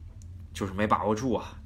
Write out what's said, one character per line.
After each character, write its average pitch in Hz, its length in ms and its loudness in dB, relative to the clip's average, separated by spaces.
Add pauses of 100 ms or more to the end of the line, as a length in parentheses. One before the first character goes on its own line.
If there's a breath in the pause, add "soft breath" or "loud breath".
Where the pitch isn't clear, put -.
(520)
就 - 140 -2
是 95 80 -4
没 104 140 4
把 95 180 4
握 107 80 6
住 110 220 2
啊， - 300 -4